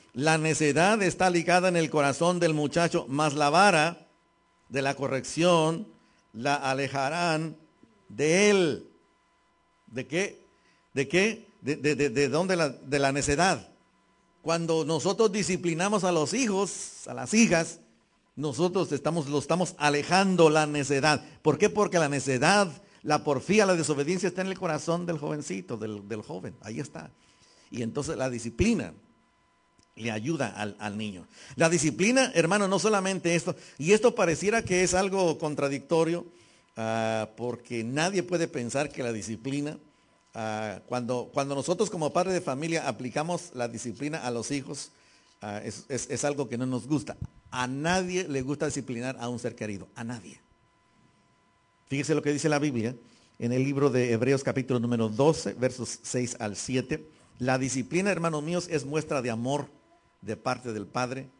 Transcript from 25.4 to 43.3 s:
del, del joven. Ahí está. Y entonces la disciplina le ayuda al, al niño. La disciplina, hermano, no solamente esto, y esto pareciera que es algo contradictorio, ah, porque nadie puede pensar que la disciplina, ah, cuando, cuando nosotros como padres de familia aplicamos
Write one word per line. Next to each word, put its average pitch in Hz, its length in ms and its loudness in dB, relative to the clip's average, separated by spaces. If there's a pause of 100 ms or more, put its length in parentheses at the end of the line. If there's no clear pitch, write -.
del, 104 300 -8
del 107 140 -6
joven. 160 400 -10
Ahí 110 180 -10
está. 147 320 -12 (600)
Y 120 100 -6
entonces 127 340 -4
la 127 140 -2
disciplina 117 640 -2 (1040)
le 113 160 -6
ayuda 120 380 -4
al, 101 300 -6
al 104 180 -6
niño. 104 300 -8 (280)
La 165 120 4
disciplina, 175 680 2
hermano, 185 320 4
no 190 100 2
solamente 190 560 0
esto, 170 220 -2 (240)
y 165 140 2
esto 220 200 6
pareciera 196 500 0
que 180 200 2
es 185 100 2
algo 185 460 2
contradictorio, 151 840 0 (520)
ah, 113 580 -2
porque 117 480 -6
nadie 160 380 -2
puede 170 260 -2
pensar 139 440 -4
que 143 120 -8
la 117 80 -2
disciplina, 117 680 -6 (580)
ah, 107 500 -6
cuando, 123 480 -4
cuando 139 220 -2
nosotros 175 340 -2
como 156 240 -4
padres 180 200 2
de 180 80 0
familia 151 460 -4
aplicamos 139 640 -4